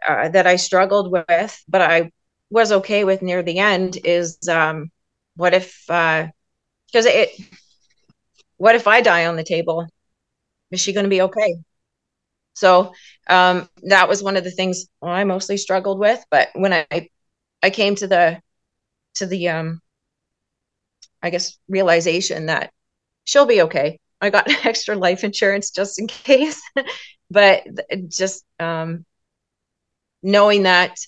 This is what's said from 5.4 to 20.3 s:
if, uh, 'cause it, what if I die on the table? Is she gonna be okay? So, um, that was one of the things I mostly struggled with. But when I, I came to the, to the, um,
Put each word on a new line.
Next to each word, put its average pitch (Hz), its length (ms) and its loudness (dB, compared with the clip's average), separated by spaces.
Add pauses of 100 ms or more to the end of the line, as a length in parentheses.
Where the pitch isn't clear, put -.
if, - 340 -4
uh, 165 380 -2 (680)
'cause 226 140 4
it, - 240 2 (1300)
what 220 180 4
if 233 120 0
I 226 140 6
die 175 240 2
on 170 100 -2
the 160 80 -6
table? 170 440 -4 (840)
Is 185 80 -8
she 196 140 -4
gonna 202 140 -2
be 190 160 2
okay? 190 320 -2 (1000)
So, 185 380 4 (360)
um, 180 400 2 (140)
that 180 260 4
was 202 140 -2
one 196 140 -2
of 180 60 -4
the 180 80 -10
things 185 360 -6 (140)
I 175 220 -4
mostly 196 340 -4
struggled 190 420 -4
with. 214 320 0
But - 220 2
when 190 200 -2
I, 165 360 -4 (520)
I 190 80 2
came 202 260 -2
to 202 120 -8
the, 175 340 2 (720)
to 196 100 -8
the, 175 240 -4
um, 165 320 -6 (1400)